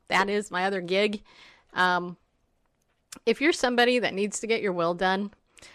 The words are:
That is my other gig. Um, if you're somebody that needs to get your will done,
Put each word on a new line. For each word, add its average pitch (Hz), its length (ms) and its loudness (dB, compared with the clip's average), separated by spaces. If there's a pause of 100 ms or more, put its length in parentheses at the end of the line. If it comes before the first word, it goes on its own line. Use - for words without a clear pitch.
That 190 220 2
is 208 200 -4
my 180 140 -2
other 196 160 -2
gig. 202 420 0 (520)
Um, 180 420 0 (1080)
if 226 160 0
you're 311 100 4
somebody 247 460 2
that 190 160 0
needs 196 260 -4
to 233 60 -6
get 220 160 -2
your 190 100 -2
will 175 220 0
done, 190 380 -2 (420)